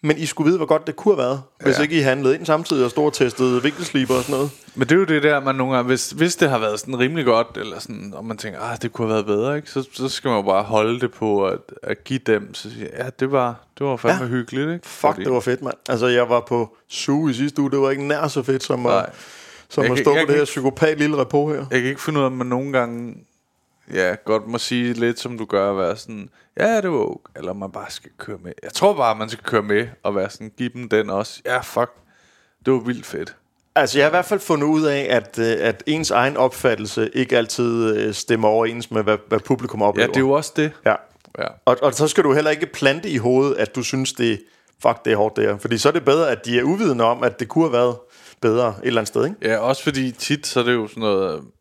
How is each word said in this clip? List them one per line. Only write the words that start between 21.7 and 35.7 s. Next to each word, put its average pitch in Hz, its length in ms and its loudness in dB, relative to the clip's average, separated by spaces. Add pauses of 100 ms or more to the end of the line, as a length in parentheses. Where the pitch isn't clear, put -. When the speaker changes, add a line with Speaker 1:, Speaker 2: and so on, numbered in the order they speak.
Speaker 2:
jeg 131 100 2
kan 127 80 0
ikke 135 120 -8
finde 156 180 -2
ud 139 40 2
af, 131 60 2
at 131 40 -4
man 127 140 -4
nogle 131 260 -4
gange, 120 420 -2 (760)
ja, 92 220 0 (100)
godt 110 220 0
må 120 100 -6
sige 120 360 -2
lidt, 117 260 0
som 123 180 -10
du 110 80 -8
gør, 101 260 0
at 98 60 -2
være 95 200 -2
sådan, 107 320 -16 (300)
"Ja, 220 220 2
det 185 100 -4
var 147 80 -2
okay," - 400 -6
eller 90 140 -8
man 98 180 -10
bare 98 200 -14
skal - 260 -16
køre 104 260 -14
med. 87 80 -14 (120)
Jeg - 100 -14
tror 202 200 2
bare, 120 220 2
man 110 140 -8
skal 113 140 -12
køre 113 200 0
med 104 240 0 (160)
og 101 120 -2
være 98 140 -2
sådan, - 280 -16
give 123 160 -4
dem 123 160 -12
den 107 200 2
også. 98 360 -6
"Ja, 123 140 -2
fuck, - 320 -2 (760)
det 131 80 4
var 127 60 2
vildt 120 260 -6
fedt." - 300 -10 (420)
Speaker 1:
Altså, 135 200 2
jeg 139 80 6
har 156 40 4
i - 20 2
hvert 175 140 0
fald 208 140 -2
fundet 147 280 0
ud 156 160 4
af, 143 260 0
at, 117 300 0
øh, 113 200 2
at 107 260 0